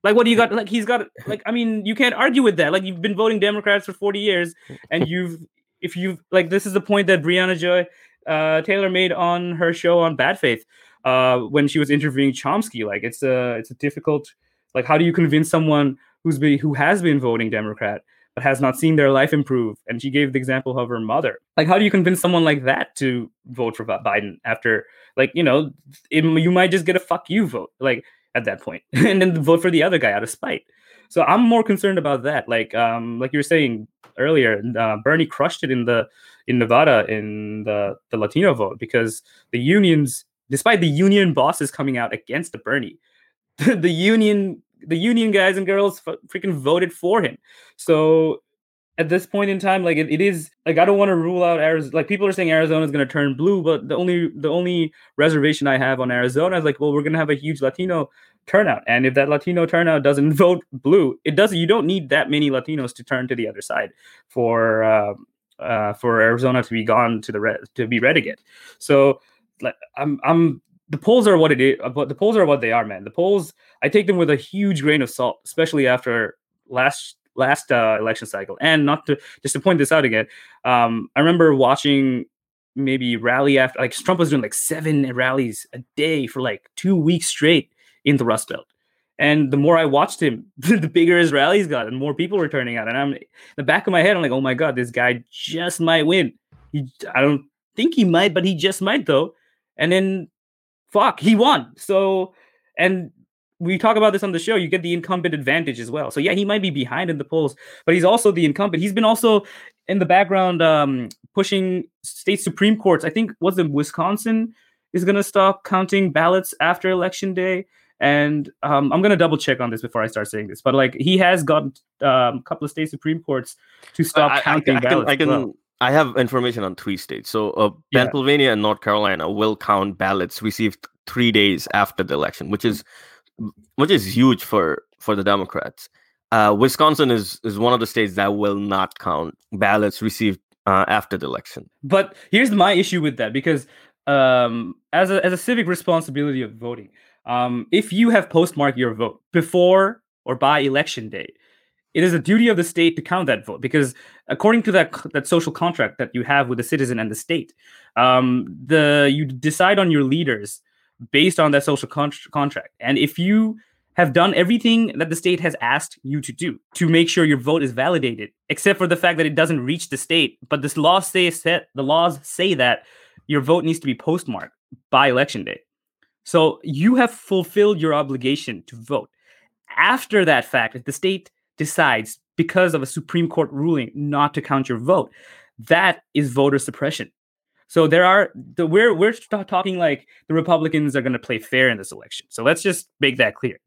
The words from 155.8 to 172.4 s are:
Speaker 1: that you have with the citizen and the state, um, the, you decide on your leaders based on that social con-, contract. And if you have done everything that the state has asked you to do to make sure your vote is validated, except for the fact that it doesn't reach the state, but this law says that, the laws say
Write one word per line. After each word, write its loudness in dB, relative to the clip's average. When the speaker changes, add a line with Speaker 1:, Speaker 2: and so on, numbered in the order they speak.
Speaker 1:
that -6
you -4
have -10
with -6
the -6
citizen -4
and -6
the -10
state, -10
um, 2
the, 4
you -2
decide 0
on 2
your 2
leaders -2
based 4
on 4
that 2
social -2
con-, -4
contract. -4
And -2
if 0
you 2
have 2
done 2
everything 2
that -4
the -4
state -2
has -2
asked -2
you -6
to -12
do -8
to 0
make 4
sure 2
your 2
vote -2
is -4
validated, -2
except 0
for 2
the 2
fact 0
that 0
it -4
doesn't 0
reach -6
the -8
state, -2
but -4
this -6
law 4
says -2
that, -2
the -6
laws 0
say -2